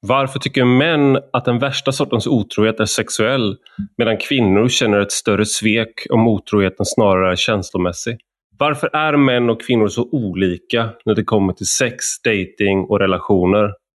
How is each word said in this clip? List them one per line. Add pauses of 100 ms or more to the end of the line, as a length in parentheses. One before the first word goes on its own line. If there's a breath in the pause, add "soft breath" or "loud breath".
Varför
tycker
män (140)
att
den
värsta
sortens
otrohet
är
sexuell, (420 loud breath)
medan
kvinnor
känner
ett
större
svek
om
otroheten
snarare
är
känslomässig? (420)
Varför
är
män
och
kvinnor
så
olika (160)
när
det
kommer
till
sex, (260)
dating (100)
och
relationer? (220)